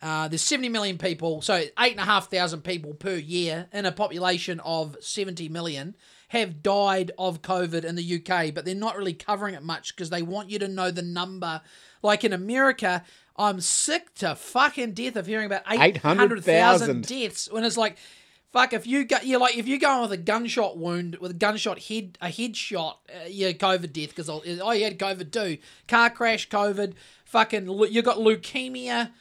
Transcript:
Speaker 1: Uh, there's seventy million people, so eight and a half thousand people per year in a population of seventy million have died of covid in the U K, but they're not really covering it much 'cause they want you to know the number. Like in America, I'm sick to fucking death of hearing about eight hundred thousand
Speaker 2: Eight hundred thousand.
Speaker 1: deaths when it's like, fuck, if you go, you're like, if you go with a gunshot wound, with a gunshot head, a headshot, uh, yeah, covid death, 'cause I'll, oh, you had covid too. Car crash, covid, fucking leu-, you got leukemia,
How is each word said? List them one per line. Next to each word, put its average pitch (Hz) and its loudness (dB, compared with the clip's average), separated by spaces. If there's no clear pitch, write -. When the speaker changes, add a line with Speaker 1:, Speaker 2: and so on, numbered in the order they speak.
Speaker 1:
Uh, 156 -2
there's 160 -2
seventy 254 0
million 202 -2
people, 160 -2
so 214 2
eight 165 -2
and 202 -8
a 190 0
half 196 2
thousand 175 0
people 156 -6
per 185 -4
year 170 -4
in 202 -4
a 180 0
population 180 0
of 160 -4
seventy 175 -6
million 165 -6
have 180 -2
died 196 2
of 180 -2
covid 175 -2
in 170 -4
the 175 -4
U 170 -2
K, 170 0
but 151 -8
they're 185 -4
not 208 -4
really 190 -4
covering 202 -4
it 143 -12
much 160 -8
'cause 175 -8
they 175 -4
want 185 -6
you 208 -6
to 196 -2
know 185 -2
the 175 -6
number. 175 -6
Like 208 4
in 208 4
America, 202 2
I'm 202 2
sick 311 0
to 165 -2
fucking 254 0
death 240 -4
of 185 -4
hearing 214 -2
about 196 -2
eight 214 4
hundred - -
thousand - -
Speaker 2:
Eight - -8
hundred 202 2
thousand. 165 4
Speaker 1:
deaths 240 -6
when 220 -2
it's 220 0
like, 220 -2
fuck, 254 4
if 226 -4
you 269 2
go, 254 2
you're 254 2
like, 247 4
if 233 -4
you 269 0
go 269 4
with 220 -2
a 190 -2
gunshot 214 0
wound, 175 -2
with 180 -6
a 180 -8
gunshot 208 0
head, 214 -6
a 180 -6
headshot, 196 -4
uh, 165 -14
yeah, 190 0
covid 180 2
death, 151 -6
'cause 156 -8
I'll, 156 -6
oh, 220 2
you 214 2
had 214 -2
covid 185 -4
too. 196 -2
Car 233 8
crash, 233 0
covid, 202 0
fucking 220 2
leu-, 202 4
you 220 4
got 233 4
leukemia, 240 0